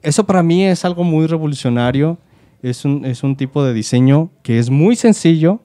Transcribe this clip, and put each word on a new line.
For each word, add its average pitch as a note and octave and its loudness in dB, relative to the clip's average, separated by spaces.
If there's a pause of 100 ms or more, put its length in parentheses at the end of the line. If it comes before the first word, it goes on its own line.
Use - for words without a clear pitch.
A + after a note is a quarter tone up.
eso D3+ 0
para F#3 2
mí E3+ 2
es F#3 0
algo F3 -4
muy D#3+ 0
revolucionario. C#3+ -2 (460)
Es B2 -8
un, C#3+ -2
es B2+ -6
un C#3 -2
tipo C3+ -4
de B2+ 0
diseño C3 2 (140)
que A#2 0
es A#2+ -2
muy D#3 2
sencillo. F3+ 2